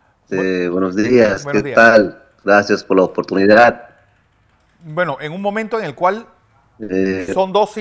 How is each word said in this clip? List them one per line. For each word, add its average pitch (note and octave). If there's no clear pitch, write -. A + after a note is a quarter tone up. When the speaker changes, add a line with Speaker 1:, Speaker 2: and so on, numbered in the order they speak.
Speaker 1:
Bu-, F#2
Speaker 2:
buenos F#2
días. G#2+
Speaker 1:
buenos -
Speaker 2:
¿Qué C#3
Speaker 1:
días. B2+
Speaker 2:
tal? A2+
Gracias G2+
por F#2+
la F#2
oportunidad. G2
Speaker 1:
Bueno, D#3
en D3+
un F#3
momento G#3+
en G#3+
el C#3+
cual G3+
Speaker 2:
Eh, F#2+
Speaker 1:
son F#3
dos G3+